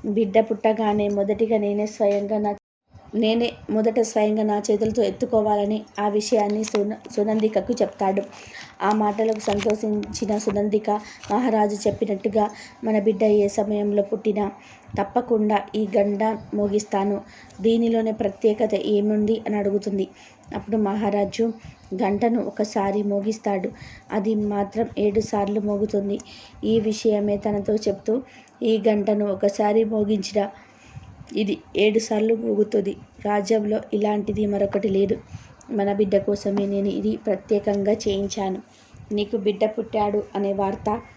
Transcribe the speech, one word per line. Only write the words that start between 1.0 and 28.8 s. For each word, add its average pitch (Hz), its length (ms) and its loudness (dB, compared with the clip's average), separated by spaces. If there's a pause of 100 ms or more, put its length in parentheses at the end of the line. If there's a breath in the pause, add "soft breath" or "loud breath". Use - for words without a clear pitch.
మొదటిగా 208 500 0
నేనే 208 280 0
స్వయంగా 202 520 0
నా, 208 180 -2 (580)
నేనే 226 380 2 (180)
మొదట 220 300 2
స్వయంగా 214 420 2
నా 208 280 0
చేతులతో 220 320 2
ఎత్తుకోవాలని 214 800 0 (180)
ఆ 208 80 0
విషయాన్ని 208 560 0
సున-, 214 520 -4
సునందికకు 214 560 0 (100)
చెప్తాడు. 196 400 0 (600 loud breath)
ఆ 208 120 2
మాటలకు 214 460 0
సంతోషించిన 214 1000 -2
సునందిక 208 520 0 (420 loud breath)
మహారాజు 214 560 2
చెప్పినట్టుగా 208 600 0 (340 loud breath)
మన 220 140 2
బిడ్డ 202 240 2
ఏ 208 260 6
సమయంలో 208 540 0
పుట్టినా 202 480 -2 (500 loud breath)
తప్పకుండా 214 640 2 (120)
ఈ 214 220 0
గంట 208 420 2 (160)
మోగిస్తాను, 202 680 0 (400 loud breath)
దీనిలోనే 226 520 2
ప్రత్యేకత 214 640 0
ఏముంది 214 720 2
అని 208 100 -2
అడుగుతుంది. 196 520 0 (460 loud breath)
అప్పుడు 214 220 -4
మహారాజు 214 760 0 (500 loud breath)
గంటను 208 420 2
ఒకసారి 208 580 -2
మోగిస్తాడు, 202 680 -2 (420 loud breath)
అది 214 220 0
మాత్రం 208 540 -2 (100)
ఏడు 208 220 2
సార్లు 208 400 -2
మోగుతుంది. 202 580 -2 (460 loud breath)
ఈ 220 160 4
విషయమే 208 560 2
తనతో 208 380 -2
చెప్తూ, 214 480 -2 (400 loud breath)
"ఈ 220 260 2